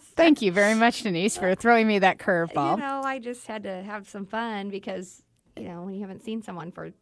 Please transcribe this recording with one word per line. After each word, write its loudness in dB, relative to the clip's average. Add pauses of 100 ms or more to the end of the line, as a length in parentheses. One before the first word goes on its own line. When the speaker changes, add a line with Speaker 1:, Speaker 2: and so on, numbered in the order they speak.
(160)
Speaker 1:
thank 6
you 2
very 6
much, 2
Denise, 0
for 2
throwing 4
me 4
that 4
curveball. 0
Speaker 2:
You -4
know, -4
I -4
just -12
had -10
to -10
have -12
some -12
fun -6
because, -10 (360)
you -12
know, -12
when -10
you -8
haven't -12
seen -8
someone -12
for -14 (100)